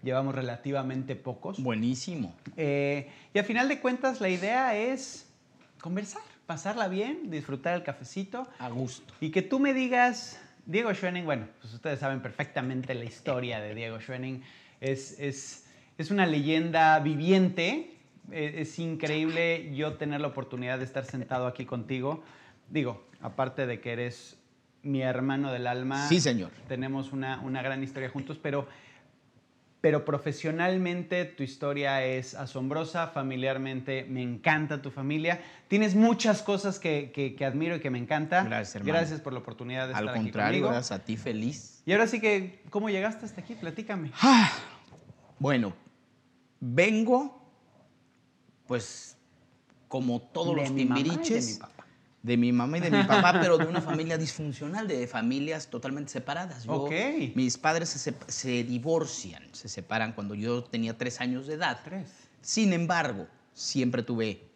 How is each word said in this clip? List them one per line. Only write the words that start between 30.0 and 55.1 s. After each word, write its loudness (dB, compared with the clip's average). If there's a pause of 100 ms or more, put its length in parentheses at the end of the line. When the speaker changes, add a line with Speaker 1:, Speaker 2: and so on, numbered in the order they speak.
Speaker 1:
profesionalmente 0
tu -8
historia -2
es -2
asombrosa, -4
familiarmente -2
me -4
encanta 0
tu -10
familia. -2 (260)
Tienes 4
muchas 6
cosas -2
que, -2
que, -2
que -2
admiro 0
y -4
que -4
me -2
encanta. 2
Speaker 2:
Gracias, -4
hermano. 0
Speaker 1:
Gracias 0
por -8
la -6
oportunidad -6
de -6
Speaker 2:
Al -2
Speaker 1:
estar -2
aquí 0
Speaker 2:
contrario, 2
Speaker 1:
conmigo. 2
Speaker 2:
gracias -2
a -14
ti, -4
feliz. -6
Speaker 1:
Y 2
ahora 6
sí -2
que, 0
¿cómo -2
llegaste -2
hasta -12
aquí? -12
Platícame. -6 (100)
Speaker 2:
Ah, 10 (880)
bueno, 2 (840)
vengo, 2 (1300)
pues, -4 (680)
como 0
todos 0
Speaker 1:
De 2
Speaker 2:
los -2
Speaker 1:
mi 2
mamá 4
y 4
de 4
Speaker 2:
timbiriches, 0
Speaker 1:
mi -14
papá. -18 (380)
Speaker 2:
de 2
mi 6
mamá 2
y 0
de 2
mi 6
papá, 8
Speaker 1:
<laughs> 6
Speaker 2:
pero 8
de 6
una 0
familia -2
disfuncional, -4
de -2
familias -2